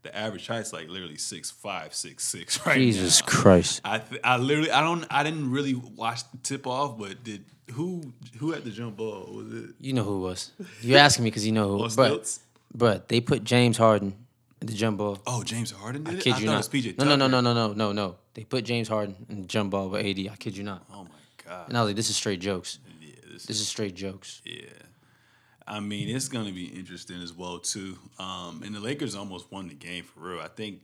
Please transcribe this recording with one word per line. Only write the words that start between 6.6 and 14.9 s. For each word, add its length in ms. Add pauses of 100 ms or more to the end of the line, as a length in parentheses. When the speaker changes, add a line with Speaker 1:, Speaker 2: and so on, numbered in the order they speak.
Speaker 1:
off, 300
but 280
did, 200 (280)
who, 400 (260)
who 140
had 120
the 60
jump 280
ball? 360
Was 180
it 180 (100)
Speaker 2:
You 140
know 100
who 140
it 100
was. 240 (280)
You're 200
asking 240
me 80
'cause 120
you 60
know 260
who. 60
Speaker 1:
On 60
Speaker 2:
Bruh, 40
Speaker 1:
stilts? 460 (380)
Speaker 2:
bruh, 320
they 120
put 220
James 360
Harden 360 (460)
in 80
the 60
jump 240